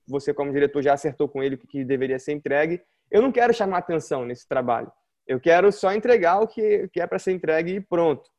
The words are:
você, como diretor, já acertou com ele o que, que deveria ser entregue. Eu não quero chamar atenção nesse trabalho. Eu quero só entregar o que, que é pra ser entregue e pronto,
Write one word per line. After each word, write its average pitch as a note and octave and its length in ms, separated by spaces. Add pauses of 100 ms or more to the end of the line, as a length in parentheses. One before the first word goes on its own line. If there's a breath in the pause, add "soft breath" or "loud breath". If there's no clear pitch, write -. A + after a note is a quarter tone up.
você, C#3 260
como C#3+ 180
diretor, C#3+ 300
já C#3 120
acertou C#3+ 340
com C3+ 160
ele C3+ 120
o - 20
que, - 100
que C#3 180
deveria C3 340
ser D3 140
entregue. D3 480 (280)
Eu G#3 120
não C4 100
quero A#3+ 220
chamar F#3+ 240
atenção D#3 480
nesse B2 220
trabalho. B2 440 (340)
Eu C3 140
quero F3 320
só G3 220
entregar G#3 460
o A3 80
que, G#3 420
que F3 120
é F3 60
pra F#3 120
ser - 120
entregue E3+ 440
e G3+ 60
pronto, E3+ 580